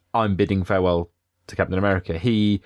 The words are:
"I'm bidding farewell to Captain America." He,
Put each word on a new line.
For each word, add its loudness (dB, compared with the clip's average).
"I'm 0
bidding 0
farewell 0
to -16
Captain -2
America." -2
He, 0